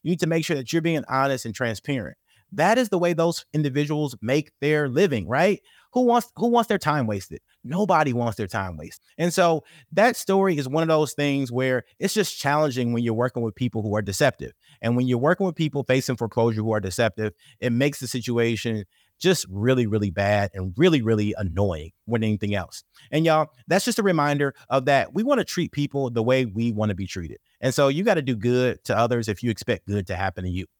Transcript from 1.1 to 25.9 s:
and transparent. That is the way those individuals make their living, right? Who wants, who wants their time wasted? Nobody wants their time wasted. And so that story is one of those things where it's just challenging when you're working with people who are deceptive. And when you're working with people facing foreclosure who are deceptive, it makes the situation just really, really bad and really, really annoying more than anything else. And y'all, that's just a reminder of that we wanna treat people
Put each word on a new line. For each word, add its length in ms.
and 100
transparent. 640
That 260
is 100
the 100
way 140
those 400
individuals 680
make 280
their 280
living, 400
right? 320
Who 100
wants, 340
who 120
wants 200
their 100
time 280
wasted? 340
Nobody 500
wants 240
their 100
time 300
wasted. 280
And 160
so 300
that 240
story 400
is 120
one 140
of 60
those 240
things 400
where 320
it's 160
just 240
challenging 540
when 120
you're 80
working 300
with 120
people 280
who 120
are 80
deceptive. 500
And 160
when 100
you're 120
working 280
with 100
people 280
facing 320
foreclosure 460
who 100
are 80
deceptive, 540
it 100
makes 300
the 80
situation 760
just 300
really, 360
really 240
bad 440
and 220
really, 260
really 340
annoying 560
more 120
than 100
anything 260
else. 280
And 140
y'all, 240
that's 160
just 140
a 40
reminder 520
of 160
that 260
we 100
wanna 220
treat 280
people 360